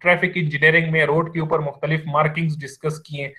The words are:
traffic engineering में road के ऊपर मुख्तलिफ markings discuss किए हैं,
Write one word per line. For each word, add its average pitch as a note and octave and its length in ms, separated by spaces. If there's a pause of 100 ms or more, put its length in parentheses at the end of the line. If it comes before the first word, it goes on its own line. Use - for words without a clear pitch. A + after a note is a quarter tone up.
traffic F3+ 360
engineering D#3+ 540
में D#3+ 140
road D#3+ 280
के E3 60
ऊपर D#3 200
मुख्तलिफ D3+ 480
markings D3+ 500
discuss D3+ 500
किए C#3+ 160
हैं, C3+ 160